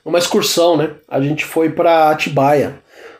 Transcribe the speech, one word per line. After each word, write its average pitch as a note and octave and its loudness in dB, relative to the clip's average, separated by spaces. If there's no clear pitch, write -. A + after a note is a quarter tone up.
numa E3+ 0
excursão, F3 0
né? D3+ -2
A C3+ -2
gente D3 -2
foi D#3+ -2
pra D#3+ 2
Atibaia. C#3+ 0